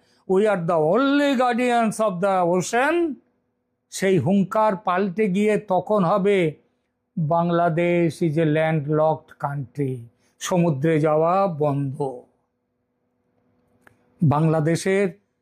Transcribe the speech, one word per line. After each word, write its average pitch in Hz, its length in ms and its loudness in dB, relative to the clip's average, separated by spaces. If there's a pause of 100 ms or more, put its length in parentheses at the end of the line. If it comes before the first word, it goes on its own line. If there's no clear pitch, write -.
(300)
"We 190 100 4
are 208 200 2
the 165 360 2
only 277 420 2
guardians 240 600 0
of 202 220 -2
the 185 380 0
ocean," 294 560 -2 (760)
সেই 190 280 0
হুঙ্কার 196 580 0
পাল্টে 190 520 -2
গিয়ে 208 300 0
তখন 190 460 0
হবে, 185 500 2 (640)
"বাংলাদেশ 170 1040 0
is 160 100 0
a 165 120 0
landlocked 156 960 0
country," 143 560 -6 (420)
সমুদ্রে 165 640 0
যাওয়া 160 460 2
বন্ধ। 139 760 -4 (2000)
বাংলাদেশের 160 840 0 (340)